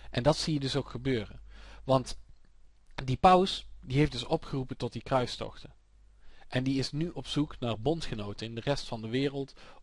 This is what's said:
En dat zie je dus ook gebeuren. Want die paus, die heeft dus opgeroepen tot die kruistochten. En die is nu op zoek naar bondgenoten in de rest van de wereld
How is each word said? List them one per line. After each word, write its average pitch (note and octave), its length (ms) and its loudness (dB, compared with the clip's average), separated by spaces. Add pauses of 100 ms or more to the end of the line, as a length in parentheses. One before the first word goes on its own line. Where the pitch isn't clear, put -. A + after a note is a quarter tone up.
En B2 140 0
dat C#3+ 140 8
zie - 160 0
je D3 60 2
dus C3+ 160 -2
ook C3+ 140 -2
gebeuren. B2+ 500 -2 (440)
Want C3 340 2 (840)
die B2+ 140 2
paus, F#3 500 6 (140)
die B2+ 160 -2
heeft D3 140 6
dus B2 140 -6
opgeroepen C#3 520 -2
tot A#2+ 160 -4
die A#2+ 100 -8
kruistochten. - 720 -2 (720)
En C3 160 0
die C3+ 160 2
is C3 120 -2
nu D#3+ 180 -2
op C#3+ 180 -8
zoek - 320 -2
naar A2+ 200 -2
bondgenoten A2+ 680 -2
in A#2 80 -8
de A2+ 60 -6
rest C#3 260 -2
van A2+ 140 -6
de A2 60 -6
wereld C#3 460 -2 (300)